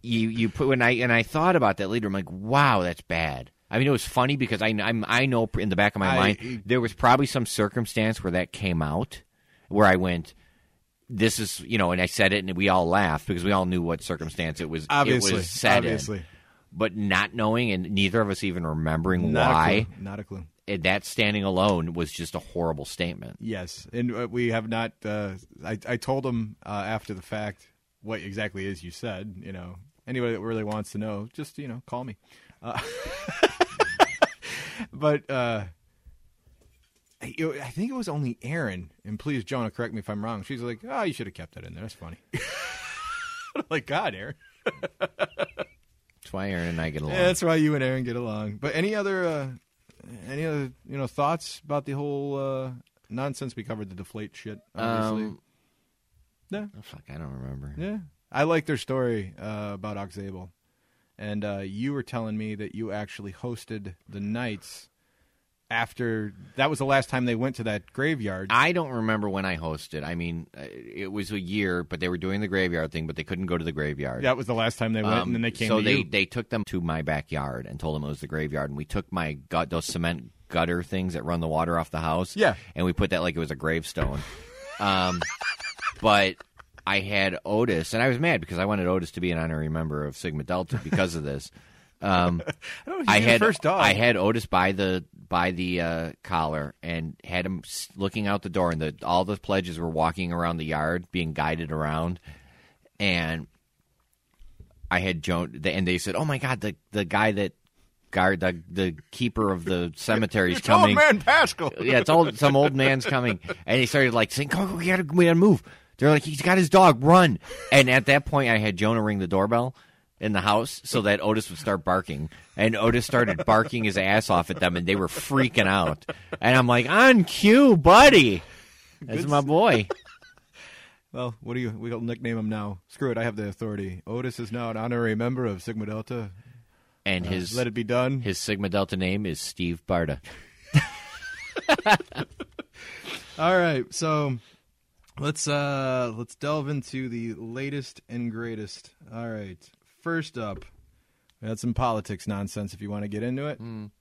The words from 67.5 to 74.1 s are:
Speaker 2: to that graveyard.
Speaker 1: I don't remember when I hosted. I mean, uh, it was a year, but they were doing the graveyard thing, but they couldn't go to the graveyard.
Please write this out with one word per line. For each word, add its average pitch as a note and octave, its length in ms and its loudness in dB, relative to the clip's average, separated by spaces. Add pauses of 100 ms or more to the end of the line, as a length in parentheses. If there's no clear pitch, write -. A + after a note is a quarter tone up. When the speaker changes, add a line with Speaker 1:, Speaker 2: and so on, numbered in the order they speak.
Speaker 2:
to A#2 80 -8
that G#2 300 -6
graveyard. G#2+ 560 -4
Speaker 1:
I C3+ 240 4
don't E3 160 -2
remember A2 400 0
when F#2+ 160 -2
I F#2 100 -2
hosted. D#2 480 -8
I E2 120 -6
mean, E2+ 320 -6 (100)
uh, C2+ 120 -14
it B1 400 -12
was G2+ 220 -6
a G#2 80 -4
year, F#2 420 -2
but D#2+ 200 -8
they F2+ 80 -2
were F2+ 80 -2
doing F#2+ 240 -2
the G#2 80 -4
graveyard F2 420 0
thing, D#2+ 160 -6
but D2+ 80 -8
they D#2 80 -8
couldn't F#2 220 -6
go F2 120 0
to E2 60 -2
the E2 80 -4
graveyard. C#2+ 540 -4